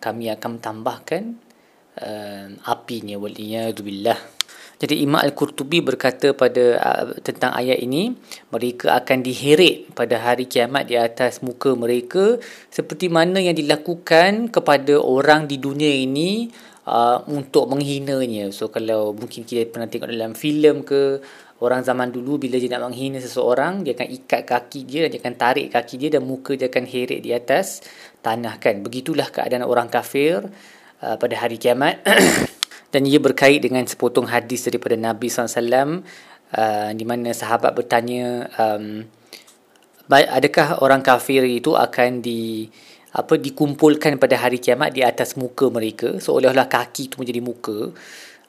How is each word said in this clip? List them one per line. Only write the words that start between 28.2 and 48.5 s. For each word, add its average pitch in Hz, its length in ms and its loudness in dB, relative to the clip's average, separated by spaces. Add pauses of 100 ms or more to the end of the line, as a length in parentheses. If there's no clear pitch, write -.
tanah, 113 400 -4
kan. 107 240 2
Begitulah 135 400 -4
keadaan 123 400 -4
orang 117 240 0
kafir, 151 560 0 (560)
uh, 110 160 -4
pada 117 160 -2
hari 117 240 -4
kiamat. 127 480 2
<clears throat> - 0 - (840)
Dan 139 160 2
ia 139 160 6
berkait 135 400 6
dengan 123 240 0
sepotong 123 480 0
hadis 117 320 -2
daripada 120 320 -2
Nabi 113 320 -4
sallallahu 120 240 -2
alaihi 120 80 -2
wasallam, 127 300 2 (640)
uh, 107 400 0
di 110 80 -8
mana 120 320 -4
sahabat 113 400 0
bertanya, 120 800 -2
um, 107 480 -2 (1040)
ba-, 139 160 8
adakah 160 560 2
orang 135 240 6
kafir 131 400 4
itu 123 320 0
akan 123 480 2
di, 113 400 -6 (480)
apa, 156 240 2
dikumpulkan 147 800 2
pada 131 240 4
hari 123 160 2
kiamat 127 400 0
di 131 80 2
atas 120 320 -2
muka 127 320 0
mereka, 113 480 -4
seolah-olah 131 480 2
kaki 131 480 -4
itu - 80 -12
menjadi 120 240 -6
muka, 113 480 -8 (560)